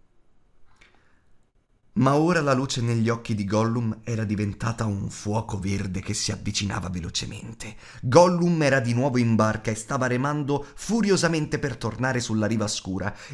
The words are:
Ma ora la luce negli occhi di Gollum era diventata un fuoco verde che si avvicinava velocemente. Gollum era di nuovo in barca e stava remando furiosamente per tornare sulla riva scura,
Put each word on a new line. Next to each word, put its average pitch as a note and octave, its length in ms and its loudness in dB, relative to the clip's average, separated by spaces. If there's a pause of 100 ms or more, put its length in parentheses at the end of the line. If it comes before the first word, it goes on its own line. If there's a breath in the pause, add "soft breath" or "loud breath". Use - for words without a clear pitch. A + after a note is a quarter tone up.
(1900 soft breath)
Ma C3 220 4
ora E3 260 4
la C#3+ 140 2
luce B2+ 260 -2
negli A#2 280 2
occhi A#2 260 -2
di G2+ 100 -2
Gollum A2 600 0
era A2 200 -4
diventata G#2 640 -2
un G2+ 240 -4
fuoco G#2+ 480 -6
verde G2 420 -4
che G#2 140 -6
si - 160 -4
avvicinava G2+ 580 -4
velocemente. G#2+ 880 -8 (240 loud breath)
Gollum E3+ 600 6
era C3+ 160 4
di A#2 160 0
nuovo B2+ 240 2
in A#2 160 4
barca G#2+ 380 2
e - 20 -2
stava B2+ 320 -4
remando C#3+ 580 0 (120)
furiosamente E3+ 840 0
per C3+ 180 -4
tornare A#2+ 440 -2
sulla A2 260 0
riva G#2 220 0
scura, F#2 460 -6 (180 loud breath)